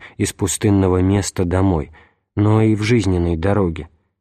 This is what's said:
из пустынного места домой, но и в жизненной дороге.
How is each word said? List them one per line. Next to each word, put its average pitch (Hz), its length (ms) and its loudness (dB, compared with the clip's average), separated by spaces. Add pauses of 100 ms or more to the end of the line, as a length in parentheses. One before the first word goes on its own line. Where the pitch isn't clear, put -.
(180)
из 104 160 -4
пустынного 95 680 0
места 95 420 0
домой, 92 460 0 (440)
но 107 280 2
и 110 100 2
в 104 80 -4
жизненной 92 560 0
дороге. 87 520 -2 (320)